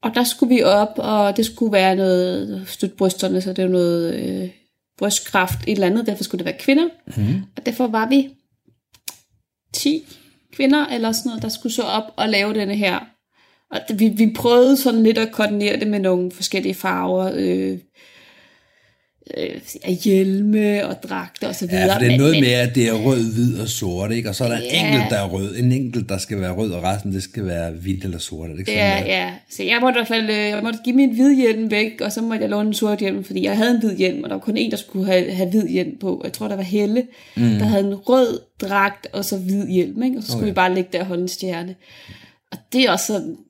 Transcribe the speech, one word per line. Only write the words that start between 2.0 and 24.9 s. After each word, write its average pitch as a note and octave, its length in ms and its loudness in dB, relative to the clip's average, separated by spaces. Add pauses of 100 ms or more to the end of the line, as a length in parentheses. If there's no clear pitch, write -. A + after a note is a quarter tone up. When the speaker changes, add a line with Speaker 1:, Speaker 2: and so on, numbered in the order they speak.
Speaker 1:
støt - 240 -4
brysterne, F#3 480 0
så F#3 120 -6
det F#3 120 -2
var F#3 60 0
noget, E3+ 440 2
øh, F#3 340 -6 (500)
brystkræft, F#3+ 680 -2
et - 60 0
eller G3 140 2
andet. A3 200 2
Derfor G3+ 180 -4
skulle - 140 -8
det F3 80 -6
være - 120 -6
kvinder. D4+ 300 2 (280)
Speaker 2:
Mhm. A#2+ 260 0 (140)
Speaker 1:
Og - 100 -8
derfor B3 200 -2
var A3 220 -2
vi C4+ 200 4 (1500)
ti D4+ 280 0 (540)
kvinder, C#4 300 4
eller A3+ 260 -2
sådan A3+ 180 -4
noget, A3 120 -8
der A3 60 -6
skulle A3 260 -6
så A#3+ 80 -2
op A3 340 -4
og A3 120 -2
lave G#3 260 0
denne G3+ 220 -2
her. F#3+ 220 0 (720)
Og - 100 -6 (180)
vi, A3 100 6
vi G#3+ 260 4
prøvede B3 420 6
sådan A#3 260 4
lidt A3 160 6
at A3 140 -2
koordinere G#3 480 0
det G#3+ 80 -2
med G#3 100 0
nogle F#3 340 0
forskellige F#3+ 420 -4
farver, F#3 600 -2
øh, - 440 -2 (1600)
øh, - 240 -8 (240)
af F#3 100 -2
hjelme G3+ 920 2
og - 160 -10
dragter F#3 460 -8
og F#3+ 60 -6
så F#3 120 -6
videre, F#3 180 0
Speaker 2:
Ja, F#3+ 100 0
for - 40 -2
det B2 80 4
er A#2+ 40 6
Speaker 1:
men, B2+ 100 4
Speaker 2:
noget D3+ 140 6
Speaker 1:
men D#3 60 4
Speaker 2:
med, B2 120 6
at B2 220 2
det A#2+ 140 4
er A2+ 40 2
rød, A2+ 400 2
hvid A#2 280 0
og A2 80 -4
sort, G2 440 -4
ikke? A#2 160 -4
Og F#2+ 60 -6
så B2+ 100 -2
er A#2+ 40 0
der A#2 80 -2
en A2+ 80 -4
Speaker 1:
Ja. D#3 220 0
Speaker 2:
enkelt, C#3 240 2